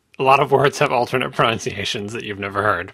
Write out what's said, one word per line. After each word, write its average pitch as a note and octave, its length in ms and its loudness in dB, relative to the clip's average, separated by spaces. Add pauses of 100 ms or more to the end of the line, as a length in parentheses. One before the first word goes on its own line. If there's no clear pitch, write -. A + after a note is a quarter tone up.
(180)
a C#3+ 60 -2
lot C3+ 160 6
of B2+ 140 2
words C3+ 260 2
have C#3 140 2
alternate B2+ 400 -2
pronunciations G#2+ 800 -2
that A#2 100 -8
you've G2+ 160 -8
never G2+ 240 -4
heard, F#2+ 300 -2